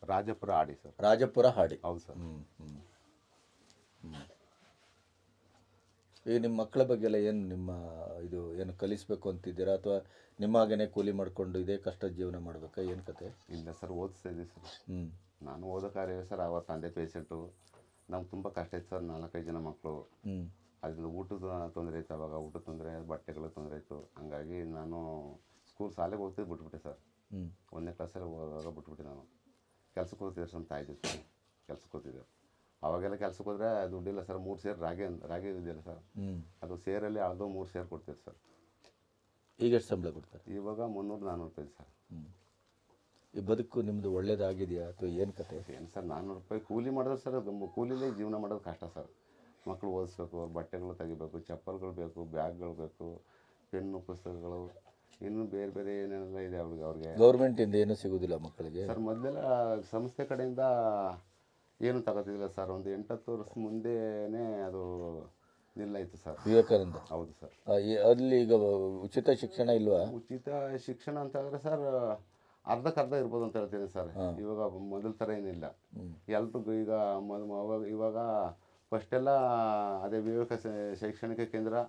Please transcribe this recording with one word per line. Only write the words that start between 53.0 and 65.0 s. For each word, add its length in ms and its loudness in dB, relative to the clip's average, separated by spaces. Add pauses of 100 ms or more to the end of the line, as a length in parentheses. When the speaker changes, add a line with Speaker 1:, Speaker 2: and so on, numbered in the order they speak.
Speaker 1:
ಪೆನ್ನು, 300 -4
ಪುಸ್ತಕಗಳು, 760 -8 (480)
ಇನ್ನು 220 -2
ಬೇರೆ 260 -4
ಬೇರೆ 320 -4
ಏನೇನೆಲ್ಲ 360 -4
ಇದೆ 200 -4
ಅವ್ರಿಗೆ, 240 -4
ಅವ್ರಿಗೆ. 340 -4
Speaker 2:
ಗವರ್ನಮೆಂಟಿಂದ 580 10
ಏನೂ 200 6
ಸಿಗುದಿಲ್ಲ 420 0
ಮಕ್ಕಳಿಗೆ? 500 -4
Speaker 1:
ಸರ್, 120 -2
ಮೊದಲೆಲ್ಲ 420 -2 (400)
ಸಂಸ್ಥೆ 440 -2
ಕಡೆಯಿಂದ 340 -2 (1200)
ಏನೂ 200 4
ತಗೋತಿದ್ದಿಲ್ಲ 460 0
ಸರ್. 240 -4
ಒಂದು 200 -4
ಎಂಟತ್ತು 420 -4
ವರ್ಷ 260 -6
ಮುಂದೆನೇ 1040 -2
ಅದು 200 -4 (920)